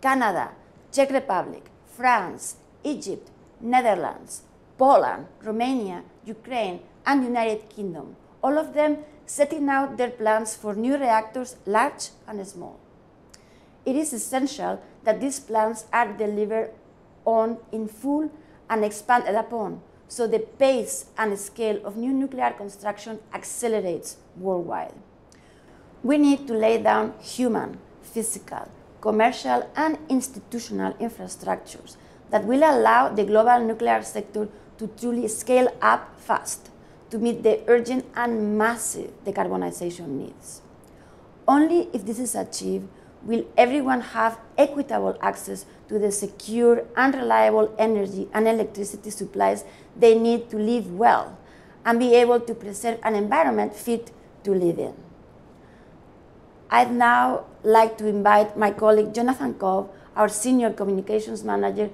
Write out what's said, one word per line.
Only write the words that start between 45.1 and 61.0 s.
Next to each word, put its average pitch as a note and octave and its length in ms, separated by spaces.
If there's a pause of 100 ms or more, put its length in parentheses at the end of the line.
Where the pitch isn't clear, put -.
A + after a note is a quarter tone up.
access G3 440 (220)
to G#3+ 100
the G3+ 140
secure A#3 720 (140)
and C4 180
reliable A3 640
energy G3+ 540
and G#3+ 120
electricity G#3 640
supplies G3 540 (320)
they A3+ 240
need A#3 300
to G#3+ 80
live G#3+ 360
well F#3 440 (480)
and A#3 120
be A#3+ 160
able A#3+ 280
to A#3 120
preserve A3 500
an A3 120
environment G#3+ 580
fit A#3 380 (320)
to G3+ 80
live F3 260
in. - 160 (1800)
I'd A#3+ 220
now B3 540 (180)
like A3 360
to G#3+ 80
invite G#3 500
my G#3 140
colleague G#3+ 420
Jonathan B3 400
Cobb, F#3+ 360 (240)
our G#3+ 140
Senior A#3+ 440
Communications G#3 680